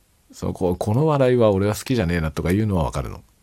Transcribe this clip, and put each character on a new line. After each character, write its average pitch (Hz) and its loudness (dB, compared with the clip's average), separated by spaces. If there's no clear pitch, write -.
そ - -8
の、 90 -4
こ-、 90 -2
「こ 104 -2
の 139 2
笑 139 2
い - 4
は 113 4
俺 98 2
は 107 -2
好 - -10
き 131 -2
じ 113 2
ゃ 90 0
ね 85 0
え 85 0
な」 80 -2
と 80 -8
か 80 0
い 98 2
う 110 0
の 98 0
は 78 0
分 62 -4
か 69 -6
る 55 -8
の。 - -16